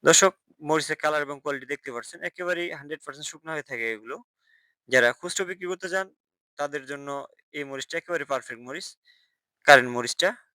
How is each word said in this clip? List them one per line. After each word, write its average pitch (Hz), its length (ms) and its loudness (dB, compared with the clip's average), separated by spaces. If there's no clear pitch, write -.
দর্শক, 165 280 8
মরিচের 151 400 -2
কালার 151 200 0
এবং 143 180 -8
কোয়ালিটি 135 260 -6
দেখতে 139 260 -8
পাচ্ছেন, 120 300 -12
একেবারেই 175 520 -4
হান্ড্রেড 147 280 -12
পার্সেন্ট 147 260 -12
শুকনো 160 240 -14
হয়ে 151 180 -8
থাকে 117 220 -4
এগুলো। 113 240 -10
যারা 120 240 6
খুচরো 180 320 -6
বিক্রি 180 220 -8
করতে 180 220 -6
চান, 190 180 -2
তাদের 143 280 -4
জন্য 143 220 -10
এই 147 120 -6
মরিচটা 135 340 -8
একেবারে 160 260 -4
পারফেক্ট 127 380 -6
মরিচ, 139 260 -10
কারেন্ট 127 240 8
মরিচটা। 120 380 0